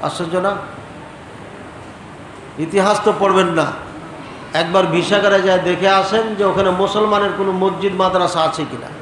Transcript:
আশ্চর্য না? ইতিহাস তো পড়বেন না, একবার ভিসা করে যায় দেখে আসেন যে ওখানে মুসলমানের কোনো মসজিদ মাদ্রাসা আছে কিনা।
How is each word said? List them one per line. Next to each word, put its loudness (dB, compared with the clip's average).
আশ্চর্য -4
না? 0
ইতিহাস 2
তো 6
পড়বেন 4
না, 2
একবার 4
ভিসা 2
করে 6
যায় 4
দেখে 2
আসেন 2
যে 2
ওখানে 2
মুসলমানের 2
কোনো 0
মসজিদ 0
মাদ্রাসা 2
আছে -2
কিনা। -10